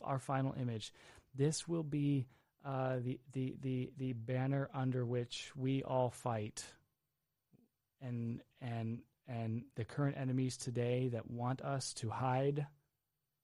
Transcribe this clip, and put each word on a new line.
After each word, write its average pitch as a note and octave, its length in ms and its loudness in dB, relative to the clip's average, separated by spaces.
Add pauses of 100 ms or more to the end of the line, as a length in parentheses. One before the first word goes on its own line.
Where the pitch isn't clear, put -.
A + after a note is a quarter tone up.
our C#3 160 0
final C3+ 400 0
image. A#2 320 -2 (420)
This C#3+ 320 2
will E3 180 0
be, C#3+ 440 2 (380)
uh, C3 320 0
the, B2 220 -2 (120)
the, C3 300 -2
the, C3 360 -2
the C3 160 -2
banner B2+ 600 0
under B2+ 320 2
which A#2+ 500 -2
we C3+ 260 2
all C3 280 4
fight. A2+ 560 -2 (1400)
And, A#2+ 380 -2 (180)
and, A#2 440 -2 (240)
and A#2 380 -2 (100)
the A2+ 100 -2
current C#3+ 320 0
enemies C3 400 2
today B2 520 2
that A#2 200 -2
want A#2+ 320 -2
us C#3 320 -2
to - 160 -4
hide C3 560 2 (800)